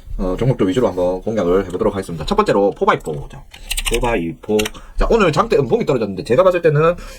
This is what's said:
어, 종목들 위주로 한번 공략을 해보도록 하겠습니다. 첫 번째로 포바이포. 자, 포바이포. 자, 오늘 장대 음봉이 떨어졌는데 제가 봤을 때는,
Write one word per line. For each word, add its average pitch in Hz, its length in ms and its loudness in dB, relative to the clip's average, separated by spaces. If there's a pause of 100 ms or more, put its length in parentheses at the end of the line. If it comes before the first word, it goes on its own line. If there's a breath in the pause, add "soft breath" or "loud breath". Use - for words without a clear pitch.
(180 loud breath)
어, 92 180 -2
종목들 117 320 2
위주로 110 200 2
한번 90 340 -2
공략을 98 460 0
해보도록 104 260 -2
하겠습니다. 95 320 -6
첫 - 80 -2
번째로 123 380 2
포바이포. 165 600 -2
자, 139 120 -18 (500 loud breath)
포바이포. 107 640 -2 (380 loud breath)
자, - 160 2
오늘 202 200 4
장대 196 260 2
음봉이 151 280 0
떨어졌는데 110 380 -2
제가 165 200 4
봤을 180 200 4
때는, 160 320 2 (240 loud breath)